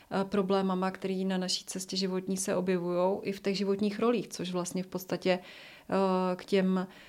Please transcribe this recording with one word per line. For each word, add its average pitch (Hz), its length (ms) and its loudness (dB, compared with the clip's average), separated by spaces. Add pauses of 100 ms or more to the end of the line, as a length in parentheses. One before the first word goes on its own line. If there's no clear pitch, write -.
(120)
eh, 190 120 0
problémama, 190 680 2
který 190 340 -2
na 190 120 0
naší 185 280 -2
cestě 185 320 -6
životní 190 400 -2
se 190 180 0
objevujou, 180 680 2
i 196 80 -4
v 196 80 -6
těch 196 180 -2
životních 202 420 0
rolích, 233 280 2
což 180 240 -6
vlastně 180 320 -2
v 185 40 -8
podstatě, 180 520 0
eh, 185 960 0
k - 100 -12
těm, 185 420 4 (220)